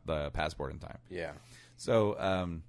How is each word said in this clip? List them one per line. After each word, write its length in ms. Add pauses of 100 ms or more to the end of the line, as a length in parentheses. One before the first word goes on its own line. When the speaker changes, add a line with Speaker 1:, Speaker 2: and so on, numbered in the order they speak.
Speaker 1:
the 260
passport 420
in 60
time. 200 (120)
Speaker 2:
Yeah. 220 (460)
Speaker 1:
So, 420
um, 480